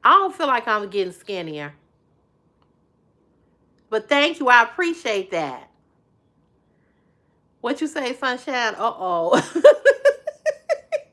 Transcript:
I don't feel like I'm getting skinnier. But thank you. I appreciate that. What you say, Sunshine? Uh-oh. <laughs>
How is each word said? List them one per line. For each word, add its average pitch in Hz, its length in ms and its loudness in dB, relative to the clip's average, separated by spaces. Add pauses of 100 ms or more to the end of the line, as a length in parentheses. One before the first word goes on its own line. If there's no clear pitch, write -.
I 240 120 4
don't 381 200 2
feel 330 120 -4
like 247 200 -2
I'm 208 240 -4
getting 185 220 -4
skinnier. 156 600 -12 (2250)
But 214 180 -4
thank 294 320 0
you. 269 80 0
I 247 140 8
appreciate 233 680 -4
that. 147 400 -8 (1900)
What 262 200 -6
you 311 60 -4
say, 277 280 -6
Sunshine? 254 600 -4
Uh-oh. 180 680 -2
<laughs> - 1600 0 (140)